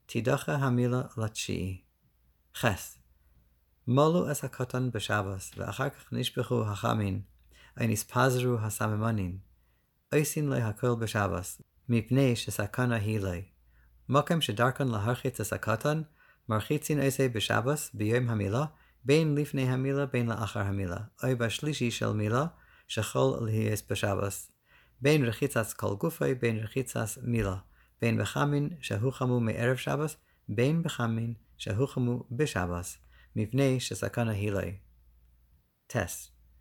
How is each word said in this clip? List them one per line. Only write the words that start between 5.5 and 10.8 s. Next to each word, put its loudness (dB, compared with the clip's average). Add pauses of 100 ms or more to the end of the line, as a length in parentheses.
ואחר -2
כך -14
נשפכו 0
החמין, 0 (580)
או 2
נספזרו 2
הסממנין. -2 (760)
עושין 2
לו 0
הכל 0